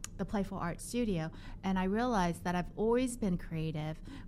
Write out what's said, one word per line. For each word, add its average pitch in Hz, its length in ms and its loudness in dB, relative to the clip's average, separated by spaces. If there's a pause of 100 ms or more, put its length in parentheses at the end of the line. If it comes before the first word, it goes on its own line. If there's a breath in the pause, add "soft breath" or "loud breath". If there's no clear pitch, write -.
(180)
the 196 80 0
Playful 196 340 0
Art 170 200 -2
Studio, 190 520 0 (320 loud breath)
and 190 160 2
I 185 60 2
realized 196 580 2
that 175 120 0
I've 175 200 0
always 240 420 2
been 180 200 2
creative 156 640 -2 (280 loud breath)